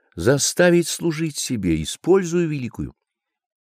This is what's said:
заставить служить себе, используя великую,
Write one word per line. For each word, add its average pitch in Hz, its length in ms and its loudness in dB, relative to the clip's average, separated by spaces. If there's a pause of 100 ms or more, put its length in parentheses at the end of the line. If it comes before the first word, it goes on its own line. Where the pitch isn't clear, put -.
(140)
заставить 160 720 2
служить 160 520 -4
себе, 87 440 -2
используя 175 600 0
великую, 131 500 -6 (720)